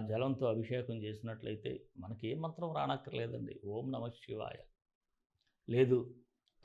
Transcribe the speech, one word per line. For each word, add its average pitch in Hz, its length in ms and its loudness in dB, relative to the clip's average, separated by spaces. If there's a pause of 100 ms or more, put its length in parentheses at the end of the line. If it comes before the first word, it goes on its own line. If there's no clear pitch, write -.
జలంతో 127 440 4
అభిషేకం 117 500 0
చేసినట్లయితే 110 680 -4 (300)
మనకి 104 300 -8
ఏ - 100 0
మంత్రం 160 360 -4
రానక్కర్లేదండి. 131 760 -2 (220)
ఓం 123 180 -2
నమః 120 200 -4 (100)
శివాయ - 360 -6 (1080)
లేదు, 123 300 8 (680)